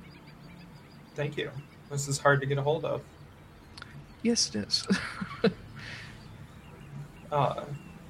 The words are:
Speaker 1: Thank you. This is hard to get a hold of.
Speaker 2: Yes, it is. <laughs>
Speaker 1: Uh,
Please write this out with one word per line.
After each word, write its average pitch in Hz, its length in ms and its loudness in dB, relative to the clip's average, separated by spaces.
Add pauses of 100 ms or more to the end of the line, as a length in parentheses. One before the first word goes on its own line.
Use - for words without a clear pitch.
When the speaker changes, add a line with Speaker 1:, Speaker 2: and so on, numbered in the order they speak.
(1160)
Speaker 1:
Thank 143 220 -2
you. - 140 -2 (400)
This 139 160 0
is 139 120 2
hard 139 220 10
to 135 60 0
get 139 120 4
a 135 40 2
hold 151 220 4
of. 117 180 0 (1200)
Speaker 2:
Yes, 226 320 4
it 214 120 0
is. - 200 0 (560)
<laughs> 214 100 6 (1800)
Speaker 1:
Uh, 143 300 4 (480)